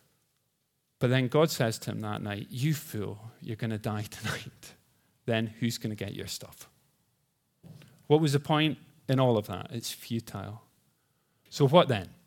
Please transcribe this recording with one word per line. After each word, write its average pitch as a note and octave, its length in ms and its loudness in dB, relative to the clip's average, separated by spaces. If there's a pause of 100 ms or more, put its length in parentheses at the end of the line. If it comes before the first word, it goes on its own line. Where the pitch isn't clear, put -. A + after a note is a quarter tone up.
(1000)
But B2+ 120 4
then B2+ 180 4
God D3+ 220 4
says A2+ 300 0
to - 100 -8
him G#2+ 100 -6
that G#2+ 220 -6
night, G2+ 280 -6
"You C#3+ 240 0
fool, G#2+ 560 -8 (100)
you're A2+ 160 -8
gonna A2 220 -4
die G#2+ 240 -4
<laughs> G#2+ 80 -10
tonight. - 640 -10 (520)
Then A2+ 320 -2
who's A#2 200 -2
gonna A2 160 -6
get G2+ 200 -8
your F#2+ 120 -10
stuff?" - 420 -14 (1400)
What D3+ 140 6
was D3 140 4
the C#3+ 60 4
point D3+ 380 2 (300)
in C3 100 4
all B2+ 180 6
of G#2+ 100 0
that? G2 240 -10
It's A2+ 200 -8
futile. G#2+ 720 -8 (880)
So C#3+ 160 4
what D#3 220 8
then? G2+ 200 0 (180)